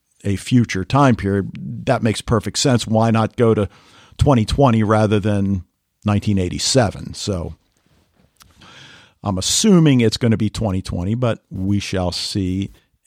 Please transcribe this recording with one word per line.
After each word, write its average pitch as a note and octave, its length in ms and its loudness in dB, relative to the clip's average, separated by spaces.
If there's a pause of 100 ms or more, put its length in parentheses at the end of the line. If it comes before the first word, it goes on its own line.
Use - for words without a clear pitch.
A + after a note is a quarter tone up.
(220)
a G2+ 140 -2
future G#2+ 480 0
time C3 320 2
period, G2 340 -2 (360)
that A#2+ 160 0
makes A2 180 0
perfect - 380 -2
sense. B2 280 0
Why A2+ 240 2
not A2+ 260 0
go A2+ 180 2
to G#2 120 0 (520)
twenty B2 260 4
twenty A#2 380 2
rather G#2+ 360 2
than G2 460 -2 (400)
nineteen G#2 340 0
eighty-seven? - 760 -2
So E2+ 420 -6 (1700)
I'm G2 160 -4
assuming D#3+ 640 4
it's A2 180 0
gonna A2+ 180 2
be G#2 140 -2
twenty F#2+ 320 -4
twenty, F#2+ 320 -6
but A#2+ 360 -4
we G2 300 -2
shall F2+ 320 -4
see. F#2+ 600 -6 (340)